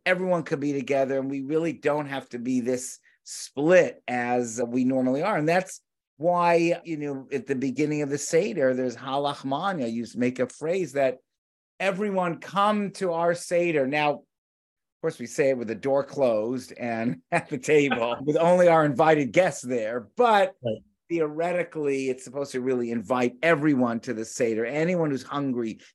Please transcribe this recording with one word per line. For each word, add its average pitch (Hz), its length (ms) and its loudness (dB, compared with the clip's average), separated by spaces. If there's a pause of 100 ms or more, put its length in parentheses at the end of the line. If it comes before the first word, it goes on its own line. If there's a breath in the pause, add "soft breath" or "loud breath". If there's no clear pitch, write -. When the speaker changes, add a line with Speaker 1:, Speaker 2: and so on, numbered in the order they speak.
Speaker 1:
everyone 180 380 0
could 147 160 -4
be 143 140 -2
together. 135 460 0
And 135 120 -4
we 139 100 -6
really 156 320 -2
don't 147 340 -2
have 135 220 -8
to 123 100 -10
be 123 200 -2
this 123 400 -4 (240 soft breath)
split 156 840 2
as 123 600 -2
we 123 160 -2
normally 131 380 0
are. 196 160 0
And 151 100 0
that's 185 340 0 (360)
why, 170 680 2
you 160 140 -8
know, 139 340 -8
at 135 160 -4
the 139 80 -2
beginning 147 460 0
of 143 80 -2
the 143 80 -2
Seder, 143 560 0
there's 127 240 -2
Halach 143 480 -4
Manya. 147 420 -2
You 117 180 -4 (100)
make 123 240 -2
a 120 80 0
phrase 160 460 -4
that 135 240 0 (640)
everyone 185 600 -2
come 202 540 0
to 180 200 -2
our 170 220 2
Seder. 170 520 0
Now, 147 360 0 (760)
of - 20 -18
course, 160 180 -4
we 120 80 -10
say 135 240 2
it 131 80 0
with 113 80 -6
the 110 80 -4
door 135 280 0
closed 120 680 -2
and 117 520 -4
<laughs> - 60 -16
at 165 180 -2
the 135 100 -6
table 123 600 2
Speaker 2:
<laughs> 131 60 -10
Speaker 1:
with 147 100 0
only 175 320 6
our 160 160 8
invited 147 480 4
guests 170 300 2
there, 120 460 -4 (100)
but 202 460 4
Speaker 2:
Right. 110 140 -4 (300)
Speaker 1:
theoretically, 156 1000 -2
it's 127 140 -6
supposed 135 300 -8
to 127 80 -4
really 123 280 -2
invite 123 540 0
everyone 139 580 2
to 120 140 -8
the 110 100 -8
Seder. 113 400 -2
Anyone 160 460 -2
who's 127 100 -4
hungry, 123 560 -4 (180 loud breath)